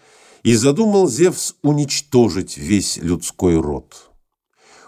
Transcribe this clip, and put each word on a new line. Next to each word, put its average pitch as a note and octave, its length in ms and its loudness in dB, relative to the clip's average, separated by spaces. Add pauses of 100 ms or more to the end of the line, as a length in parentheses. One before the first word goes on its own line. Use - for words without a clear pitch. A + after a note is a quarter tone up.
(420)
и A#2 140 4
задумал F#3 520 2
Зевс D#3 540 0
уничтожить C3 960 0
весь E2 380 -2
людской E2+ 600 -2
род. D2 540 -8 (760)